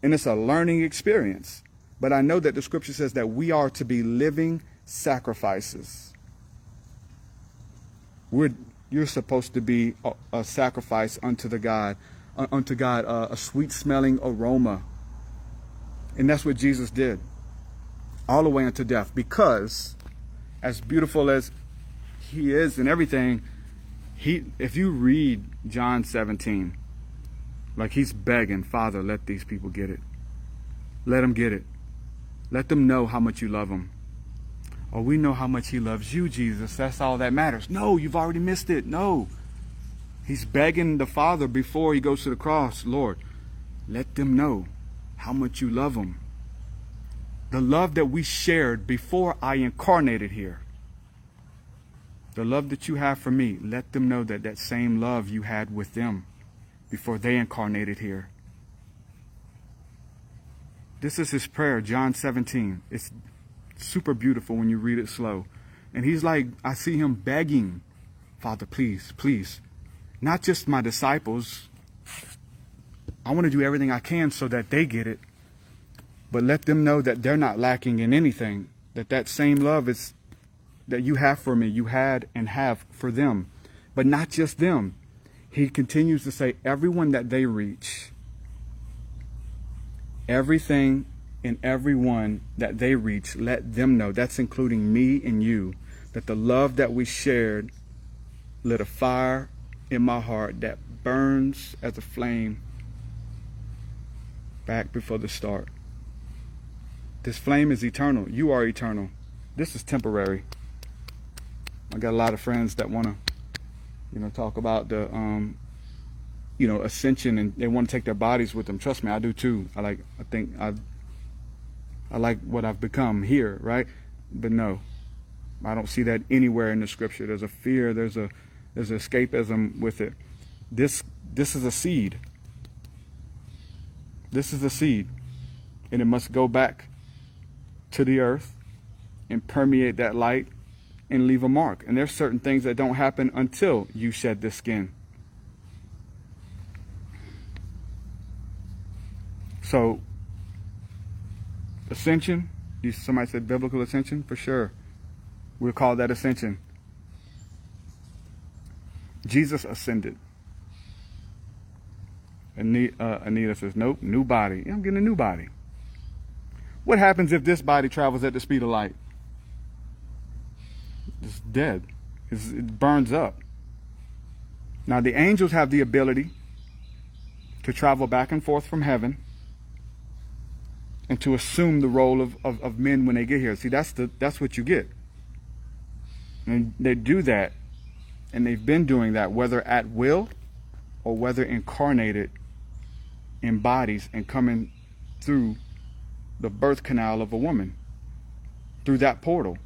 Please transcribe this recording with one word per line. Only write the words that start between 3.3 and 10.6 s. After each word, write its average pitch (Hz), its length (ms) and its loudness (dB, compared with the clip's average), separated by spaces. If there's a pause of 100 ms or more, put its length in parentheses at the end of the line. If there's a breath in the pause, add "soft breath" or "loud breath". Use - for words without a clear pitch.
are 147 180 4
to 135 160 -4
be 120 180 2
living 151 600 2 (200 soft breath)
sacrifices. - 1300 -4 (2250)
We're, 139 220 4 (360)
you're 147 160 2
supposed 127 480 -2
to 123 80 0
be 117 320 2 (100)
a, 127 80 -2 (220)
a 117 100 -2
sacrifice 117 800 0